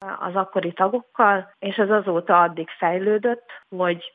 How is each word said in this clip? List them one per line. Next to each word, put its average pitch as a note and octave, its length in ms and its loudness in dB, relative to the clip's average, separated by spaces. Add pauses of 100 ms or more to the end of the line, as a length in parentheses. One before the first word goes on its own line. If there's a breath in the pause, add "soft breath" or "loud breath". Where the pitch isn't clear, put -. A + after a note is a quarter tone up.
(200)
az F3+ 160 -8
akkori F#3+ 360 -2
tagokkal, G3+ 880 0
és G3 160 -8
ez G3+ 140 2
azóta F#3 520 2
addig E3 360 0
fejlődött, G#3 680 -2 (340)
hogy F3 380 -2